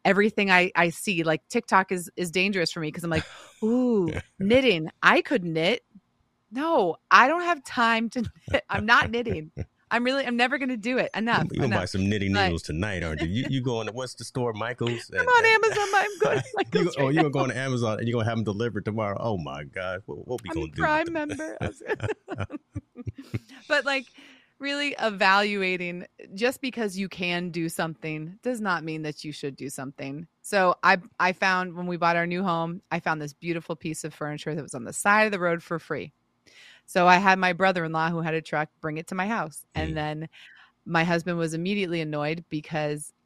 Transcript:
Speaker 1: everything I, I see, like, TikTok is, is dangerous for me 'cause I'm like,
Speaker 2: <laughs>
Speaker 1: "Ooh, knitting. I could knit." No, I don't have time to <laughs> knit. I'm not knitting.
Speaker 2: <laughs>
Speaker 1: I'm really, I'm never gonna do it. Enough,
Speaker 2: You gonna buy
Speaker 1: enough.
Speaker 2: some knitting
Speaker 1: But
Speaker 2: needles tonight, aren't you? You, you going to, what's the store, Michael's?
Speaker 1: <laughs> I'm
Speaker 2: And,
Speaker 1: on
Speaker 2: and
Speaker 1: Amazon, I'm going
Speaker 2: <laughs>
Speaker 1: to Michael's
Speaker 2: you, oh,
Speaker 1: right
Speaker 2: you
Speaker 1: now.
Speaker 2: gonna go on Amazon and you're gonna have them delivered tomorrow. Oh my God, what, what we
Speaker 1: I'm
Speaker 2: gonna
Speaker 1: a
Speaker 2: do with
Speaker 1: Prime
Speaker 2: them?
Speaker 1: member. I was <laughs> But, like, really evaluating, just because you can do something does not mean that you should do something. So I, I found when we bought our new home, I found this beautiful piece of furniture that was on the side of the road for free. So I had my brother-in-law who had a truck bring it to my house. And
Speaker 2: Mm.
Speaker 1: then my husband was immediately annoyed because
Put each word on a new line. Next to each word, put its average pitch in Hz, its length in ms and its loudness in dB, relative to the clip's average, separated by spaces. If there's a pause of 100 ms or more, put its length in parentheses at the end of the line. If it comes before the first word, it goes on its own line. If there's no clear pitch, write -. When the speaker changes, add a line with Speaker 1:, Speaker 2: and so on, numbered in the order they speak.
Speaker 1:
everything 202 460 4
I, 180 240 6
I 175 160 4
see, 165 320 -2
like, 156 260 0
TikTok 196 440 2
is, 175 240 -6
is 175 160 -4
dangerous 185 400 0
for 175 80 -8
me 156 100 -4
'cause 165 140 -10
I'm 170 60 -2
like, 160 160 0 (180)
Speaker 2:
<laughs> - 200 -14
Speaker 1:
"Ooh, 226 480 2 (280)
knitting. 202 500 4 (120)
I 226 200 6
could 214 220 0
knit." 165 400 0 (680)
No, 254 460 0 (140)
I 220 180 10
don't 349 140 2
have 339 200 -2
time 226 480 0
to 254 120 -4
<laughs> - 300 -10
knit. - 160 2
I'm 202 160 -4
not 226 260 4
knitting. 196 460 -4
Speaker 2:
<laughs> - 360 -12
Speaker 1:
I'm 233 120 0
really, 269 220 0
I'm 240 100 -2
never 254 220 2
gonna 254 180 -2
do 233 220 -2
it. 175 160 0
Enough, 208 380 2
Speaker 2:
You - 80 -2
gonna 127 120 2
buy 90 120 0
Speaker 1:
enough. - 20 -6
Speaker 2:
some 98 220 0
knitting 98 240 0
Speaker 1:
But 101 100 4
Speaker 2:
needles 85 200 0
tonight, 87 400 -4
aren't 78 200 -4
you? 82 60 -2
You, 113 200 -2
you 135 140 -2
going 117 240 -2
to, 104 60 -8
what's 123 220 -8
the 120 100 -16
store, 123 280 -4
Michael's? 120 640 -4
Speaker 1:
<laughs> - 40 -4
I'm 508 80 0
Speaker 2:
And, - 20 -2
Speaker 1:
on 466 180 6
Speaker 2:
and 440 180 6
Speaker 1:
Amazon, 415 300 0
I'm 403 240 0
going 415 220 2
Speaker 2:
<laughs> - 20 -6
Speaker 1:
to - 20 -6 (120)
Michael's 381 220 -4
Speaker 2:
you, 170 180 2
oh, 139 120 2
Speaker 1:
right - 20 2
Speaker 2:
you 151 80 2
Speaker 1:
now. 156 40 6
Speaker 2:
gonna 147 100 2
go 135 100 2
on 131 80 0
Amazon 120 480 -2
and 117 100 -2
you're 117 100 0
gonna 110 100 0
have 117 100 -2
them 110 60 0
delivered 104 400 -2
tomorrow. 107 360 -4
Oh 110 180 -2
my 71 260 -8
God, 92 420 -8
what, - 220 -12
what 120 140 -6
we - 80 -10
Speaker 1:
I'm 320 40 -8
Speaker 2:
gonna 330 180 -6
Speaker 1:
a - 20 -16
Speaker 2:
do - 140 -4
with 311 140 0
Speaker 1:
Prime - 20 -2
Speaker 2:
them? 330 100 -8 (140)
Speaker 1:
member. 311 320 -10
I - 60 -4
was - 200 -10
<laughs> - 1800 -10
But, 294 160 2
like, 269 220 -2 (520)
really 285 420 -2
evaluating, 190 1040 2 (280)
just 233 260 0
because 220 360 -4
you 196 120 -4
can 175 420 -4
do 165 180 -2
something 160 720 -6
does 240 180 -4
not 180 240 -2
mean 156 180 -6
that 151 220 -8
you 156 80 -10
should 143 240 -8
do 135 140 -10
something. 139 560 -10 (160)
So 185 400 4
I, 185 160 8 (200)
I 180 140 2
found 185 420 0
when 180 120 -6
we 180 100 -4
bought 170 200 2
our 170 100 0
new 175 160 -2
home, 170 480 -2
I 170 100 -2
found 156 220 -2
this 147 100 -10
beautiful 170 440 -6
piece 156 280 -8
of 151 80 -8
furniture 151 420 -6
that 147 80 -6
was - 120 -12
on 120 100 -8
the - 80 -10
side 208 320 4
of 214 80 0
the 196 80 -2
road 170 220 0
for 165 160 -6
free. 147 340 -8 (760)
So 180 200 4
I 180 100 10
had 190 220 6
my 185 140 4
brother-in-law 165 580 0
who 170 100 -2
had 160 140 -2
a 160 80 0
truck 156 260 -2 (120)
bring 156 180 -4
it 165 100 -10
to 196 60 -6
my 190 140 -2
house. 175 360 -4 (100)
And 160 180 -4
Speaker 2:
Mm. 156 40 -4
Speaker 1:
then 151 320 -4 (560)
my 165 200 2
husband 170 340 0
was 160 160 -2
immediately 175 460 -2
annoyed 151 480 -4
because 151 640 -6 (140)